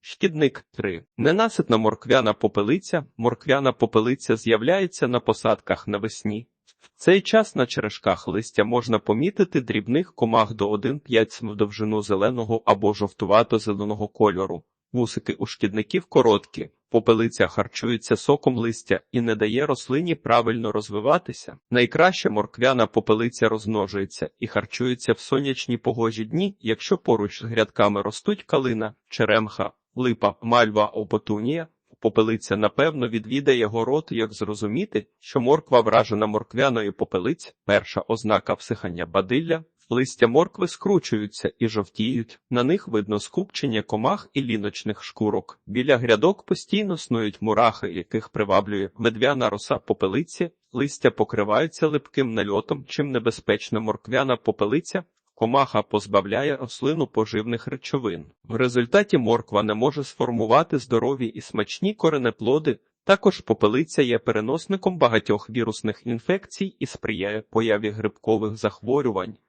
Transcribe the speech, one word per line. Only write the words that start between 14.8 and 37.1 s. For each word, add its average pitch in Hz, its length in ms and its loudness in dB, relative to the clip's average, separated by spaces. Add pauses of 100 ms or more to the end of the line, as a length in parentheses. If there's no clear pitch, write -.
Вусики 120 400 -2
у - 120 -6
шкідників 110 600 -4
короткі, - 640 2 (200)
попелиця 113 580 2
харчується 113 680 -2
соком 131 420 0
листя 113 420 -2 (120)
і 123 100 0
не 113 140 0
дає 113 300 0
рослині 151 500 -2
правильно 113 560 0
розвиватися. 107 880 -4 (140)
Найкраще 123 580 2
морквяна 113 580 0
попелиця 113 640 0
розмножується 101 800 -4 (100)
і 117 80 -6
харчується 123 680 -2
в - 60 -2
сонячні 135 580 -4
погожі 113 480 -2
дні, 180 360 -4
якщо 110 360 -2
поруч 104 440 0
з 110 40 -12
грядками 107 560 0
ростуть 202 420 -4
калина, 117 500 -2 (160)
черемха, 107 600 0 (240)
липа, 120 460 0
мальва, 113 440 4
опотунія. 110 840 -4 (360)
Попелиця, 110 540 0
напевно, 131 500 0
відвідає 117 580 0
город. 117 440 -2
Як 110 240 -2
зрозуміти, 107 720 -4 (140)
що - 220 -4
морква 131 400 4
вражена 107 460 2
морквяною 110 640 -2
попелиць? - 640 -4 (100)